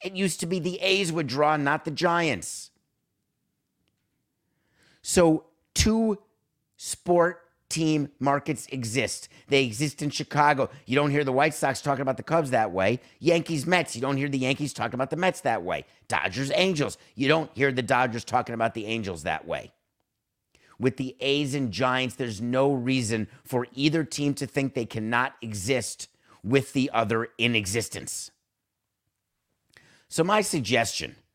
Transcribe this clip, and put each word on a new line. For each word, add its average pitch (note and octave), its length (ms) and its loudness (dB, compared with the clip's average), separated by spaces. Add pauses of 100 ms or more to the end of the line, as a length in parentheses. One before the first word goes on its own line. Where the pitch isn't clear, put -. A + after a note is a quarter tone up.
It G3 120 -8
used F#3 260 -2
to - 80 -4
be F#3 100 -2
the F3+ 220 -4
A's F#3+ 320 2
would D#3+ 160 -2
draw, D3 280 2
not D3 300 0
the D#3+ 60 -4
Giants. E3 800 -2 (2250)
So E3 420 4 (300)
two A3 420 4 (600)
sport F3 640 2 (260)
team D#3 420 0 (100)
markets C#3 480 -2
exist. A#2 600 -4 (200)
They C#3 180 4
exist B2+ 360 -4
in D3 100 -2
Chicago. C#3+ 580 0 (160)
You B2 100 -2
don't D3 140 4
hear C#3+ 140 2
the C3+ 80 0
White C#3+ 240 2
Sox C3+ 260 -2
talking C#3 220 -2
about C3 120 -2
the - 80 -10
Cubs D3+ 280 0
that A2 200 2
way. F#2+ 300 2 (180)
Yankees, D#3+ 460 0
Mets, F3 300 0
you A#2 60 -10
don't C#3 160 0
hear C#3+ 120 -2
the C#3 80 -2
Yankees C3 340 -2
talking A2 220 -6
about B2+ 160 -2
the - 60 -6
Mets F3+ 260 0
that A2+ 220 0
way. E2 200 -4 (240)
Dodgers, F#2+ 460 -2
Angels, D#3+ 440 0 (180)
you C3+ 120 -2
don't D3+ 280 4
hear C3+ 160 2
the B2+ 100 -2
Dodgers B2 420 0
talking B2 300 -2
about A2+ 220 -2
the A2 100 -6
Angels G2+ 380 -6
that D#2+ 240 -4
way. C#2+ 260 -8 (1080)
With B2 180 0
the C3 220 -8
A's C#3 360 0
and C3+ 160 -2
Giants, B2+ 440 0
there's A2+ 240 -6
no B2+ 320 2
reason A#2+ 560 0 (160)
for B2 300 -2
either D3+ 300 2
team C#3+ 320 -2
to C#3 100 -8
think C3+ 280 -2
they B2 120 -4
cannot A#2+ 560 -2
exist A2 640 -4 (360)
with B2+ 280 2
the C#3 220 0
other A2+ 440 0
in A#2 180 2
existence. G2+ 760 -4 (1800)
So - 160 0
my G#3 180 4
suggestion A#2 760 0 (200)